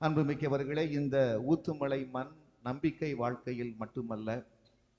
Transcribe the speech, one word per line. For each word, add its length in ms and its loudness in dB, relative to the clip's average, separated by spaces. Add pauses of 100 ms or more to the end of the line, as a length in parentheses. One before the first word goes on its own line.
அன்புமிக்கவர்களே, 880 2
இந்த 580 2
ஊத்துமலை 640 0
மண் 220 -6 (320)
நம்பிக்கை 500 -2
வாழ்க்கையில் 640 -2
மட்டுமல்ல, 680 -4 (540)